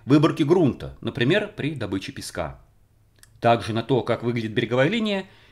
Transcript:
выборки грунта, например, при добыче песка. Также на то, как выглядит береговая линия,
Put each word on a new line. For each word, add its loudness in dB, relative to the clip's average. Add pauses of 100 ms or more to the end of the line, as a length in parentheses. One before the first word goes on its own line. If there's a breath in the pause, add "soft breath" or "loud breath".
выборки 4
грунта, 2
например, 0
при -4
добыче -6
песка. -10 (800)
Также 4
на -2
то, 2
как -2
выглядит -4
береговая 2
линия, -2 (280 soft breath)